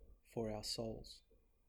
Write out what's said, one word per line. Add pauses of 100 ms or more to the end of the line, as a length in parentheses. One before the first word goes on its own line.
(260)
for
our
souls. (480)